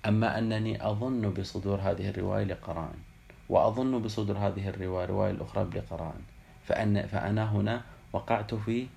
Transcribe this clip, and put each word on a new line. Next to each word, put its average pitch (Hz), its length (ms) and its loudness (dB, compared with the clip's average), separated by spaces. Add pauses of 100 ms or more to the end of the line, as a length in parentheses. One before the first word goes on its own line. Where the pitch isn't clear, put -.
أما 107 320 4
أنني 110 500 0
أظن 110 420 0
بصدور 95 500 -2
هذه 95 300 0
الرواية 95 340 0
لقرائن، 85 560 -4 (500)
وأظن 110 520 4
بصدور 104 360 0
هذه 98 320 0
الرواية، 92 360 -2
الرواية 98 260 2
الأخرى 101 320 -2
لقرائن، 82 580 -6 (460)
فأن، 104 400 2
فأنا 107 440 0
هنا 107 300 2 (320)
وقعت 110 420 0
في 117 420 -2